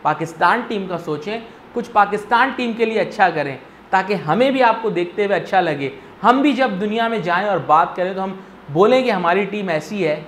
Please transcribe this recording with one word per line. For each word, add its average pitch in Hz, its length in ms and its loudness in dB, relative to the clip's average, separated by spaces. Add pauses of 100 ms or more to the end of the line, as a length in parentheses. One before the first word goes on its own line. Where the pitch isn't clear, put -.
पाकिस्तान 165 600 0
टीम 202 240 -6
का 175 100 -6
सोचें, 165 440 -6 (320)
कुछ 240 160 -6
पाकिस्तान 208 640 2
टीम 240 200 -4
के 226 120 0
लिए 220 140 -2
अच्छा 180 300 2
करें 143 280 -4 (340)
ताकि 190 240 0
हमें 180 380 2
भी 262 80 2
आपको 220 280 2
देखते 175 360 -2
हुए 202 100 2
अच्छा 185 260 0
लगे। 139 300 -2 (300)
हम 247 200 4
भी 285 120 4
जब 226 260 0
दुनिया 214 300 -2
में 226 140 -2
जाएं 175 240 0
और 190 180 0
बात 160 320 4
करें 185 180 -2
तो 190 60 -6
हम 190 180 -8 (320)
बोलें 220 320 4
कि 240 60 0
हमारी 185 360 2
टीम 196 240 -6
ऐसी 165 340 -4
है 151 120 0 (120)